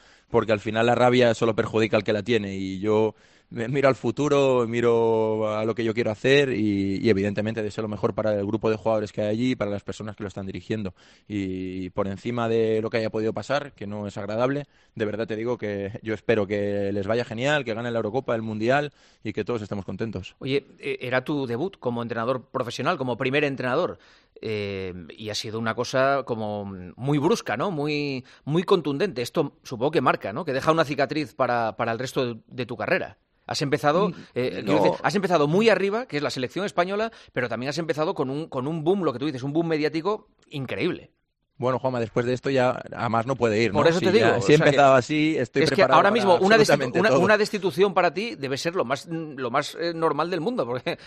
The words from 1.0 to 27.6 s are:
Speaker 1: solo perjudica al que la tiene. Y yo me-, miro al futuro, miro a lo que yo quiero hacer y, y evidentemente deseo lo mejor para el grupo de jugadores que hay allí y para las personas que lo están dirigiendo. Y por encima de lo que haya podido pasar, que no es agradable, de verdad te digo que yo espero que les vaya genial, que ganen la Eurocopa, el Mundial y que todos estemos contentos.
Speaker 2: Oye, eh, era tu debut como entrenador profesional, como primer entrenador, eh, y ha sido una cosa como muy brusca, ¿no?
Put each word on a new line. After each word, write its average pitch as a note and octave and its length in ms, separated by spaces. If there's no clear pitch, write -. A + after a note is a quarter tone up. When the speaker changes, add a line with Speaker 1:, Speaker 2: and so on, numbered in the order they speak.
Speaker 1:
solo A2+ 220
perjudica A2 420
al G#2 60
que A2 100
la G#2 100
tiene. G2+ 320
Y F#2+ 240
yo G#2+ 360
me-, A2+ 180
miro C3+ 220
al B2+ 60
futuro, C3+ 720
miro A2+ 880
a A2 80
lo A2+ 80
que A#2 100
yo A2 120
quiero A2+ 160
hacer C3 420
y, G2 440
y A2+ 120
evidentemente G#2 540
deseo G#2 180
lo A2 60
mejor G#2+ 260
para G#2+ 220
el G2+ 100
grupo A2 240
de A2 80
jugadores A2 340
que - 100
hay G#2 80
allí A#2+ 220
y B2 40
para G2+ 160
las G2+ 120
personas G#2 320
que - 80
lo G2+ 40
están F#2+ 180
dirigiendo. F#2+ 480
Y F#2 640
por G2 180
encima A#2 400
de A2+ 360
lo A2 80
que A#2 60
haya A2 120
podido A2 240
pasar, C3+ 400
que G2+ 140
no G#2 180
es G2+ 140
agradable, B2 480
de G#2+ 120
verdad G#2 200
te G#2+ 100
digo A2+ 220
que G2+ 460
yo A2 100
espero G#2+ 320
que G2+ 480
les G2+ 140
vaya A#2+ 180
genial, C3 400
que A2+ 80
ganen A#2+ 180
la A#2 60
Eurocopa, A#2 380
el A2+ 80
Mundial A#2 500
y A2 100
que G#2+ 100
todos A2 200
estemos G2+ 200
contentos. G2 540
Speaker 2:
Oye, C3+ 300
eh, C#3 240
era B2+ 220
tu C#3 240
debut B2+ 320
como A#2+ 240
entrenador A2+ 480
profesional, C3 480
como B2+ 180
primer C3+ 280
entrenador, C3+ 520
eh, G2+ 500
y G#2+ 140
ha G#2 40
sido A2 220
una A2+ 160
cosa C3 500
como G#2 480
muy C#3+ 220
brusca, C#3+ 400
¿no? E3 140